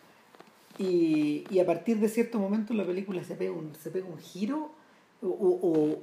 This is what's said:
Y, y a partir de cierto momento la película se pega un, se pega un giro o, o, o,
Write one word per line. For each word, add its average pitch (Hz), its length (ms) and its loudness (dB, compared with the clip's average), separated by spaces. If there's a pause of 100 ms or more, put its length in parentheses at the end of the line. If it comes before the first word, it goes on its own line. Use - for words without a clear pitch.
(800)
Y, 156 720 2
y 190 100 2
a 180 60 6
partir 175 340 2
de 214 120 4
cierto 226 280 0
momento 208 360 0
la 202 100 0
película 180 400 -4
se - 120 -10
pega 185 160 -4
un, 156 300 -8
se 165 80 -8
pega 185 160 -8
un 160 120 -12
giro 269 540 -6 (500)
o, 208 60 -4
o, 180 380 2
o, 156 360 2